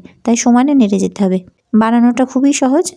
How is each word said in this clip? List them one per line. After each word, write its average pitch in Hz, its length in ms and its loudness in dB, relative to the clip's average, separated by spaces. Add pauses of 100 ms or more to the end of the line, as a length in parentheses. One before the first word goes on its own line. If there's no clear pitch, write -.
(220)
তাই 233 140 0
সমানে 247 380 0
নেড়ে 208 240 2
যেতে 190 260 -4
হবে। 185 140 0 (360)
বানানোটা 233 500 2
খুবই 269 280 0
সহজ 285 320 0 (120)